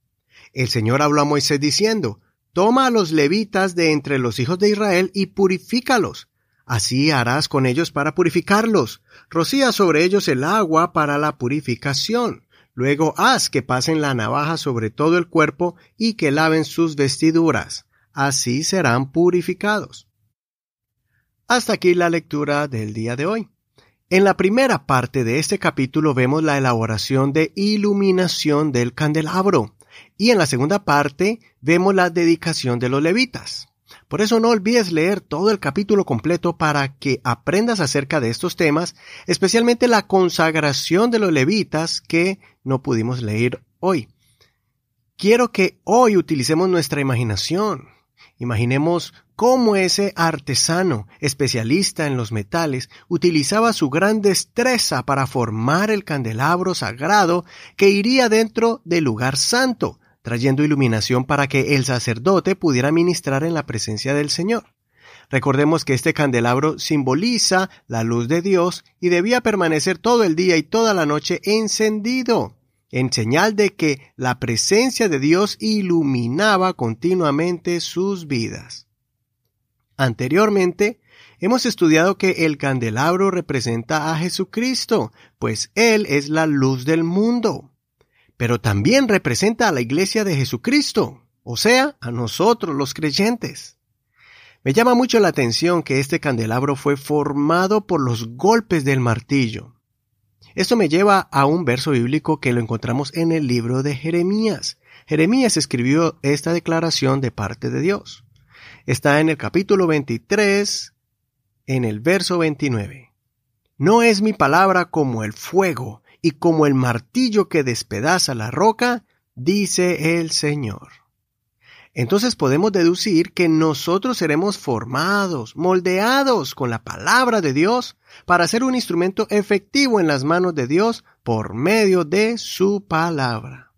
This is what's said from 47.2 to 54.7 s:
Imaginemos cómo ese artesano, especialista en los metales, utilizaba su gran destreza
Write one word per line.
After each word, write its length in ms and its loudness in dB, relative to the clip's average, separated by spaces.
Imaginemos 760 -2
cómo 400 2
ese 400 0
artesano, 920 -2
especialista 840 -2
en 120 -2
los 160 -6
metales, 560 -4
utilizaba 640 2
su 180 -2
gran 320 0
destreza 840 0